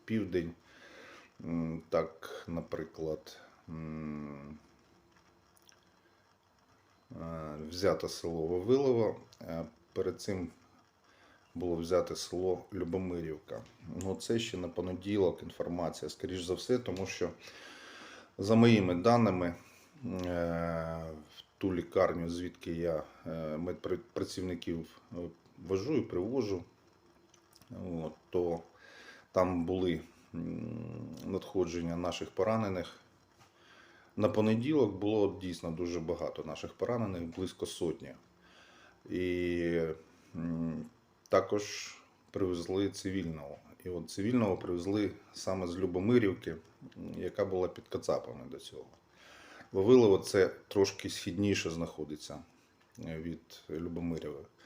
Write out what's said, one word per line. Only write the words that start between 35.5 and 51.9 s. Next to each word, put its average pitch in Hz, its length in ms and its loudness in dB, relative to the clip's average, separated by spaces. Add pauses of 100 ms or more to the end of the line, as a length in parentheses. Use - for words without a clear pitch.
дуже 87 280 -2
багато 76 440 -4
наших 76 300 -10
поранених, 98 500 -2
близько 90 420 -6
сотні. 82 460 -4 (960)
І, 87 720 0 (540)
м, 82 500 -2 (440)
також - 640 0 (360)
привезли 95 580 0
цивільного. 82 680 -6 (280)
І 90 40 -8
от 82 200 -6
цивільного 104 480 2
привезли 92 540 0 (220)
саме 95 340 -4
з 87 100 -6
Любомирівки, 92 800 4 (640)
яка 92 280 0
була 92 220 2
під - 200 -12
кацапами 65 540 -4 (100)
до - 60 -10
цього. - 280 -16 (840)
Вавилово 101 460 10
це 92 340 4 (160)
трошки - 420 2
східніше 95 600 0
знаходиться, 76 720 -6 (560)